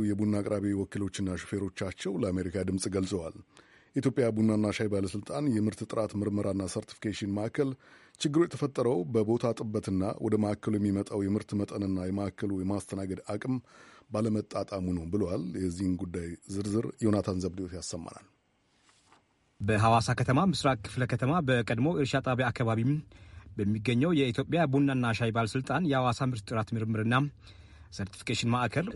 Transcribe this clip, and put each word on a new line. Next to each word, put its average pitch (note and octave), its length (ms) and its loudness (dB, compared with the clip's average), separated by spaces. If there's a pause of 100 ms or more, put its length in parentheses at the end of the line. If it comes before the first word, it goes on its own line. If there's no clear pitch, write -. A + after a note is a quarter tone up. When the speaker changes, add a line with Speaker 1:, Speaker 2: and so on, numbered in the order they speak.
Speaker 1:
የቡና G#2 320 2
አቅራቢ G2+ 380 0
ወኪሎችና G2 640 -2
ሹፌሮቻቸው G2 800 -6
ለአሜሪካ F#2 460 0
ድምፅ F#2+ 260 -2
ገልጸዋል። F#2 460 -2 (600)
የኢትዮጵያ C3 340 2
ቡናና A2 420 4
ሻይ G#2+ 180 -2
ባለስልጣን G2+ 580 -2
የምርት G#2+ 360 2
ጥራት G#2+ 300 -4
ምርመራና G2+ 540 0
ሰርቲፊኬሽን G#2 640 -6
ማዕከል A#2 380 0 (520)
ችግሩ D#3 200 4
የተፈጠረው C3+ 640 0
በቦታ A#2 500 2
ጥበትና G#2 480 0 (160)
ወደ G#2+ 180 2
ማዕከሉ G#2 360 0
የሚመጣው G2+ 480 0
የምርት G2+ 340 -2
መጠንና G2 480 -2
የማዕከሉ G2 520 -2
የማስተናገድ F#2+ 720 -4
አቅም B2 280 -2 (560)
ባለመጣጣሙ G#2+ 840 -2
ነው E2 120 -4
ብለዋል። F2+ 380 -2 (120)
የዚህን F#2 400 -2
ጉዳይ F2 340 -6 (200)
ዝርዝር G2+ 380 -2 (140)
ዮናታን G2+ 400 2
ዘብዴዎስ F2+ 320 -6
ያሰማናል። - 540 -10 (1300)
Speaker 2:
በሐዋሳ A2 560 4
ከተማ B2+ 300 2
ምስራቅ C#3 360 2
ክፍለ - 240 -4
ከተማ B2+ 260 0 (100)
በቀድሞ B2 540 2
እርሻ C#3+ 180 0 (100)
ጣቢያ B2+ 240 2
አካባቢ A2+ 340 0 (720)
በሚገኘው A2 600 2
የኢትዮጵያ C#3 520 2
ቡናና C3+ 480 2
ሻይ A2+ 180 0
ባለስልጣን C3 560 0
የሐዋሳ B2+ 360 2
ምርት B2 220 -2
ጥራት A2+ 260 -2
ምርምርና A2+ 440 2 (800)
ሰርቲፊኬሽን A2+ 580 -2
ማዕከል B2 440 0